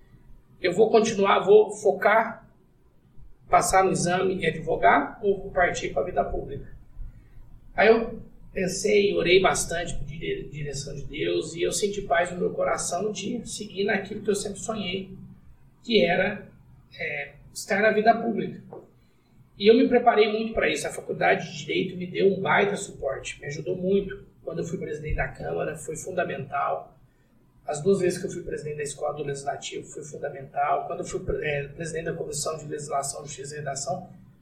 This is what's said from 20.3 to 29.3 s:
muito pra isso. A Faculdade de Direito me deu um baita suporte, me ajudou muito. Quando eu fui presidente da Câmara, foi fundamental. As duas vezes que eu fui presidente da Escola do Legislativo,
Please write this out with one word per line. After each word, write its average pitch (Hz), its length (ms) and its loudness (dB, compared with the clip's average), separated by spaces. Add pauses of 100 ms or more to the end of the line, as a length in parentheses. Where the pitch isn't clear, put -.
muito 220 220 -4
pra - 160 0
isso. 151 180 -4
A - 40 -6
Faculdade - 600 0
de - 140 -14
Direito 185 320 -4
me 180 100 -8
deu - 260 0
um - 80 -4
baita 202 340 2
suporte, - 640 -8
me 147 80 -12
ajudou 160 280 -6
muito. 185 480 0 (200)
Quando 165 160 -6
eu - 60 -4
fui - 140 -6
presidente 151 360 -6
da - 120 -2
Câmara, - 480 -6
foi 160 200 -10
fundamental. 139 1000 -4 (680)
As 147 160 -6
duas 190 180 4
vezes 180 200 2
que - 60 -6
eu - 60 -8
fui 170 100 -8
presidente 151 360 -8
da 147 60 -6
Escola 147 320 -4
do 151 80 -6
Legislativo, - 640 -6